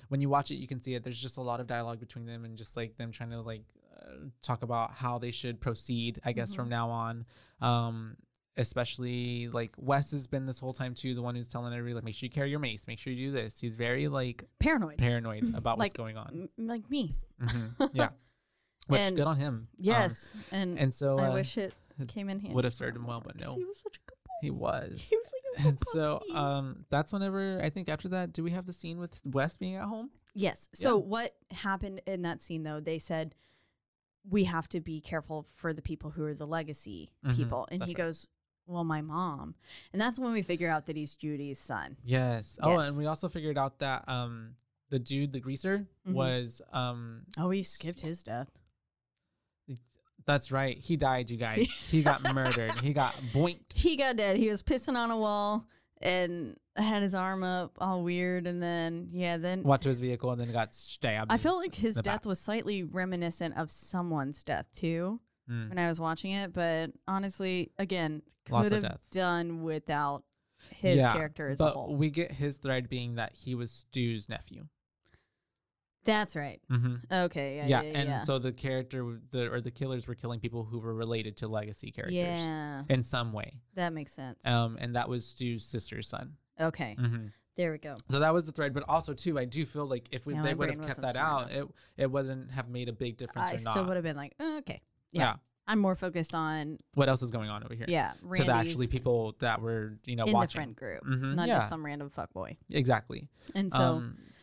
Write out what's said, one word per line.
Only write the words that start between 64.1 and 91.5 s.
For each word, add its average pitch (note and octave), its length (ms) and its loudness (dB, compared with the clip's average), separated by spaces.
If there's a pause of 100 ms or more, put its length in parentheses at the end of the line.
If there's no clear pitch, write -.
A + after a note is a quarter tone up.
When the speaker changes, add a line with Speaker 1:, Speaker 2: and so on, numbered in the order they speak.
Speaker 2:
death, A2 300 -2
too, F3 460 -2 (300)
Speaker 1:
Mm. A2+ 200 -4
Speaker 2:
when F3+ 80 -2
I E3+ 100 4
was E3 100 0
watching E3 340 -2
it. G3 200 -2
But E3 400 2 (160)
honestly, F#3+ 680 -2
again, F3 440 0 (280)
Speaker 1:
Lots G#3 180 6
Speaker 2:
could G#3 100 6
Speaker 1:
of G#3 60 0
Speaker 2:
have - 80 -2
Speaker 1:
deaths. - 180 -16
Speaker 2:
done E3+ 520 2
without D3 600 0 (460)
his C#3 280 6
Speaker 1:
Yeah, B2+ 180 10
Speaker 2:
character D#3 340 -2
as C#3 120 2
a D#3 40 8
Speaker 1:
but D3+ 100 6
Speaker 2:
whole. C#3+ 220 -2
Speaker 1:
we D3+ 140 6
get E3 220 0
his C#3+ 260 -2
thread B2+ 320 0
being A#2+ 260 -2
that A#2 180 -4
he - 200 -6
was A#2+ 180 -4
Stu's A#2 560 -2
nephew. - 400 -12 (1400)
Speaker 2:
That's G#3+ 300 2
right. C#3+ 260 -6 (100)
Speaker 1:
Mm-hmm. B2 240 2 (180)
Speaker 2:
Okay, D#3 440 0
yeah, D3 100 -4
Speaker 1:
Yeah, C3 160 6
Speaker 2:
yeah, D3+ 160 -4
Speaker 1:
and C#3 100 0
Speaker 2:
yeah. C3 140 0
Speaker 1:
so C3+ 160 2
the B2+ 140 0
character, C3 480 -4
w-, A#2 200 -6 (100)
the, A#2+ 220 0
or B2 80 0
the A#2+ 100 -4
killers B2+ 380 -4
were B2 60 -6
killing A#2 260 -4
people A#2 240 -2
who A2+ 140 -6
were A2+ 160 -4
related A2+ 440 0
to A2+ 100 -4
legacy G#2+ 420 -4
characters - 240 -4
Speaker 2:
Yeah. D#3+ 760 0
Speaker 1:
in B2+ 140 6
some A#2+ 320 -2
way. - 260 -8 (140)
Speaker 2:
That F3 180 0
makes D3+ 200 -6
sense. C3 340 -12
Speaker 1:
Um, A#2 340 4
and A#2+ 160 -2
that A#2+ 140 2
was B2 160 -2
Stu's A#2+ 380 -4
sister's A2 440 -6
son. C#3+ 280 -8 (220)
Speaker 2:
Okay. D#3 400 -2
Speaker 1:
Mm-hmm. A#2 280 0 (300)
Speaker 2:
There F3 160 2
we D3+ 60 -6
go. C#3+ 200 -12 (100)
Speaker 1:
So C3+ 120 2
that D#3 120 6
was E3+ 140 4
the D#3 60 -8
thread, C#3+ 200 0
but C#3+ 160 -2
also, D#3+ 240 2
too, D3+ 260 0
I B2+ 60 0
do C3 220 -2
feel D3 200 -4
like B2+ 240 -2
if C3 140 -6
we, D3 80 -4
Speaker 2:
Now D3+ 100 0
Speaker 1:
they D3 80 2
Speaker 2:
my C#3 40 0
Speaker 1:
would C#3+ 160 2
have D3 80 -4
Speaker 2:
brain D#3 100 -6
Speaker 1:
kept C3+ 120 -4
Speaker 2:
wasn't B2+ 140 0
Speaker 1:
that B2+ 60 -2
out, C#3+ 300 2